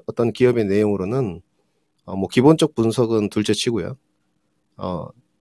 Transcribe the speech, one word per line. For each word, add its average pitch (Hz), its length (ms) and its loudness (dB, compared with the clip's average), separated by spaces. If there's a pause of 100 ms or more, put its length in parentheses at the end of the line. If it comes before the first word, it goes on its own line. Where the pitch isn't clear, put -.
어떤 117 260 -2
기업의 120 340 2
내용으로는, 101 760 -2 (640)
어, 95 100 -12
뭐, 95 140 -4
기본적 151 460 4
분석은 113 540 0
둘째 107 240 0
치고요. 107 440 -4 (800)
어, 92 300 -8 (340)